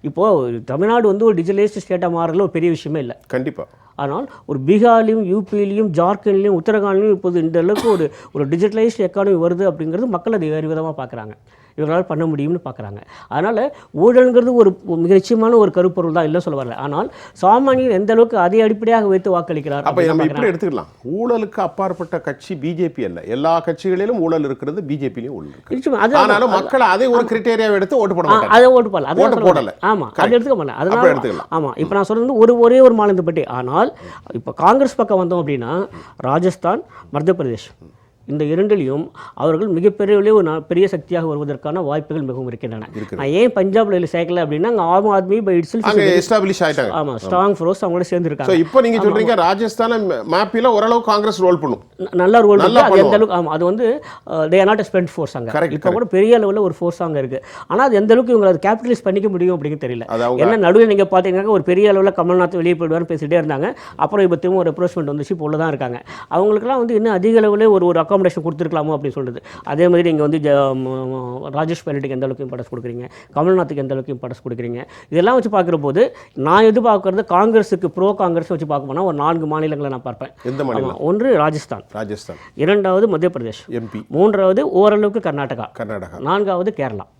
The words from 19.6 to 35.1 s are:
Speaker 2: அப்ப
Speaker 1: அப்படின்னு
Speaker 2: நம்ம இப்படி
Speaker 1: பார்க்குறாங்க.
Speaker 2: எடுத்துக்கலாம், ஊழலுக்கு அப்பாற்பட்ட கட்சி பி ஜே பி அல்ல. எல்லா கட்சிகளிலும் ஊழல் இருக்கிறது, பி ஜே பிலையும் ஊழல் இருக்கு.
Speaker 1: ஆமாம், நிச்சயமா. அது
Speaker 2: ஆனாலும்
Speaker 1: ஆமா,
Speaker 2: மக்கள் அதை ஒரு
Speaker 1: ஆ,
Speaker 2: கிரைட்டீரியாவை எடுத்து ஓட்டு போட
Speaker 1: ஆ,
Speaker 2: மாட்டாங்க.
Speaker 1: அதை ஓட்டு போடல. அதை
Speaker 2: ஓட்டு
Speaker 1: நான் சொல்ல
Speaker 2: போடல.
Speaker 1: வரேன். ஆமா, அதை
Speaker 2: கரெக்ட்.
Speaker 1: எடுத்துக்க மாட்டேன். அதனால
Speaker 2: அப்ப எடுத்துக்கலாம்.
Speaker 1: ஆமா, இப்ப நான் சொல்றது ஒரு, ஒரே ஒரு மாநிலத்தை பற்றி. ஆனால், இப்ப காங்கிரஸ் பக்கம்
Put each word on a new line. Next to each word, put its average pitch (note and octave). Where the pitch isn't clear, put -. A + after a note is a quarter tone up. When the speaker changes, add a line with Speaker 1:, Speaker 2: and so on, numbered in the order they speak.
Speaker 2:
அப்ப D#3
Speaker 1:
அப்படின்னு E3
Speaker 2:
நம்ம D#3+
இப்படி D#3
Speaker 1:
பார்க்குறாங்க. F#3
Speaker 2:
எடுத்துக்கலாம், D#3
ஊழலுக்கு G#3+
அப்பாற்பட்ட F3+
கட்சி C#3+
பி D#3
ஜே E3
பி B2+
அல்ல. E2+
எல்லா D3+
கட்சிகளிலும் F#3+
ஊழல் D#3+
இருக்கிறது, C#3+
பி C#3+
ஜே C3+
பிலையும் B2
ஊழல் E2
இருக்கு. B3+
Speaker 1:
ஆமாம், A#3
நிச்சயமா. G3+
அது A#3
Speaker 2:
ஆனாலும் G#3+
Speaker 1:
ஆமா, F#3+
Speaker 2:
மக்கள் F#3+
அதை G#3
ஒரு A#3+
Speaker 1:
ஆ, -
Speaker 2:
கிரைட்டீரியாவை A3
எடுத்து G3
ஓட்டு G3
போட F3
Speaker 1:
ஆ, G#3+
Speaker 2:
மாட்டாங்க. G#3
Speaker 1:
அதை A#3
ஓட்டு A3
போடல. C#3
அதை C#3+
Speaker 2:
ஓட்டு A#3+
Speaker 1:
நான் A3
சொல்ல C#3+
Speaker 2:
போடல. -
Speaker 1:
வரேன். -
ஆமா, F#3
அதை -
Speaker 2:
கரெக்ட். A#3
Speaker 1:
எடுத்துக்க C4
மாட்டேன். C#3+
அதனால F#3+
Speaker 2:
அப்ப D3
எடுத்துக்கலாம். B2+
Speaker 1:
ஆமா, C#3+
இப்ப E3
நான் G3+
சொல்றது A#3
ஒரு, A#3
ஒரே A#3
ஒரு B3+
மாநிலத்தை G3+
பற்றி. D#3+
ஆனால், C3
இப்ப B2+
காங்கிரஸ் A#3+
பக்கம் F#3+